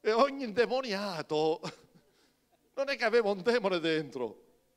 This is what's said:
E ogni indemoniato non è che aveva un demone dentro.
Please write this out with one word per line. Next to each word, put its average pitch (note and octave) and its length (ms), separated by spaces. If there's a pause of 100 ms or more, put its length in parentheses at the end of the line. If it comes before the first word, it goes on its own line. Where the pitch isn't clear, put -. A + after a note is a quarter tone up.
E A#3 100
ogni C4+ 320
indemoniato G3 1160 (1120)
non C4+ 160
è C4+ 80
che A#3+ 80
aveva A3 240
un G3 120
demone F#3+ 380
dentro. D3 640 (340)